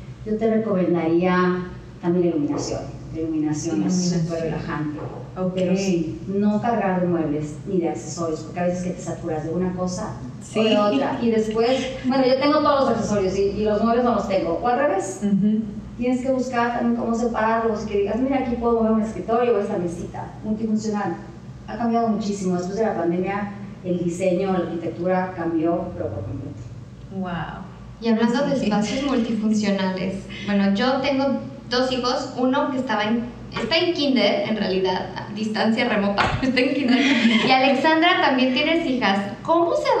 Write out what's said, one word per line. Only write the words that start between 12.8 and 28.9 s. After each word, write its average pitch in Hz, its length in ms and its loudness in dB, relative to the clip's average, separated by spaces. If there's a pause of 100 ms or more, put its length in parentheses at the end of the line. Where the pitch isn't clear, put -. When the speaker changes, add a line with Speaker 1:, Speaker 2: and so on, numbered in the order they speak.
Speaker 1:
los 240 160 2
accesorios 196 400 0
y, 196 40 2 (200)
y - 20 0
los 208 200 2
muebles 233 200 4
no 233 120 4
los 202 120 -2
tengo. 170 340 0
O 240 60 0
al 247 120 2
revés. - 440 0
Speaker 2:
Ujú. 202 380 4 (360)
Speaker 1:
Tienes 247 240 0
que 262 100 0
buscar 240 460 0
también 233 200 2
cómo 226 180 0
separarlos, 226 680 0
que 208 180 0
digas, 202 180 0
"Mira, 269 220 2
aquí 240 180 -2
puedo 233 240 0
mover 220 100 4
un 220 100 4
escritorio 226 540 0
o 202 40 2
esta 196 180 -2
mesita - 480 -6 (180)
multifuncional". 214 720 -2 (520)
Ha 220 100 -8
cambiado 233 320 2
muchísimo. 190 480 0
Después 185 200 -4
de 220 80 2
la 196 120 0
pandemia, 185 540 -2 (340)
el 180 180 0
diseño, 185 480 0
la 180 80 0
arquitectura 175 800 -2
cambió, 170 480 0 (100)
pero - 140 -4
por - 160 -8
completo. - 340 -8 (580)
Speaker 2:
Wow. 175 460 -6 (380)
Speaker 3:
Y 226 80 0
hablando 233 360 4
de 277 120 0
Speaker 2:
Sí. 226 80 0
Speaker 3:
espacios 214 400 0